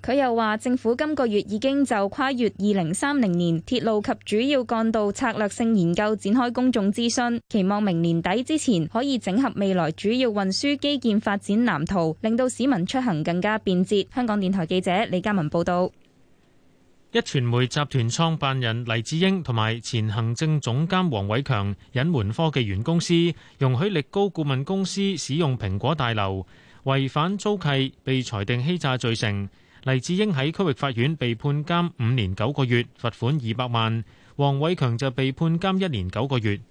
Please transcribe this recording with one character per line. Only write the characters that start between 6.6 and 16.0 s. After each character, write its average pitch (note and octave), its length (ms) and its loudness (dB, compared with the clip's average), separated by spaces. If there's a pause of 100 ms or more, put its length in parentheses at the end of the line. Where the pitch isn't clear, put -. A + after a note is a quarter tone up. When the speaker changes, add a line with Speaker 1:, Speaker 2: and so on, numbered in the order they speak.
Speaker 1:
眾 G3+ 220 2
諮 A#3 180 0
詢， A#3+ 280 0 (100)
期 G3+ 140 2
望 G3+ 180 2
明 F3+ 220 2
年 E3+ 180 2
底 G3+ 220 -2
之 D#4 120 -2
前 F#3 320 0
可 A3+ 140 -4
以 C4+ 160 -2
整 G3+ 240 -2
合 C4+ 140 0
未 G3 180 0
來 E3 200 2
主 G3+ 180 -2
要 B3 180 0
運 G#3 160 -2 (100)
輸 C#4+ 220 0
基 C#4+ 220 -2
建 A3 200 2
發 G#3 180 0
展 G3+ 200 -2
藍 G3 300 2
圖， E3 340 0
令 A3 160 0
到 B3+ 100 2
市 B3 200 0
民 G3 180 2
出 C4 160 -2
行 F3+ 220 0
更 F3 180 0
加 G#3+ 160 0
便 F#3 260 2
捷。 G3 300 2
香 B3 140 -2
港 G#3 120 0
電 F#3 120 0
台 F#3+ 160 0
記 F#3 120 0
者 F#3 260 2
李 F#3 140 -2
嘉 G#3+ 120 -2
文 F3+ 180 0
報 F3 140 0
道。 F3+ 280 0 (1200)